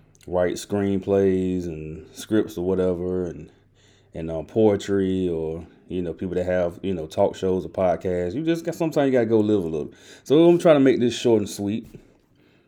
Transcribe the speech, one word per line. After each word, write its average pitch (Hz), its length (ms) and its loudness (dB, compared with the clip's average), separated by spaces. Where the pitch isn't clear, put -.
writes 87 380 -2
screenplays 98 1000 0
and 78 480 -12
scripts - 440 -2
or 87 80 -4
whatever, 92 600 -2
and, 80 260 -12
and, 82 160 -8
uh, 80 140 -6
poetry, 98 840 2
or, 80 360 -6
you 90 140 -6
know, 82 120 -6
people 87 220 -6
that 90 100 -2
have, 90 380 -2
you 95 100 -4
know, 80 120 -6
talk 98 300 0
shows 92 300 -2
or - 40 -14
podcasts. 90 640 -2
You 143 100 -6
just 165 220 -2
got, 160 100 -6
sometimes 156 320 0
you 131 60 2
gotta 120 120 2
go 110 140 4
live 107 240 2
a 82 40 -4
little. 78 260 -6
So 165 260 6
I'm 175 80 6
trying 165 180 6
to 139 60 4
make 135 180 4
this 117 180 0
short 113 220 4
and 98 100 -4
sweet. 101 380 -6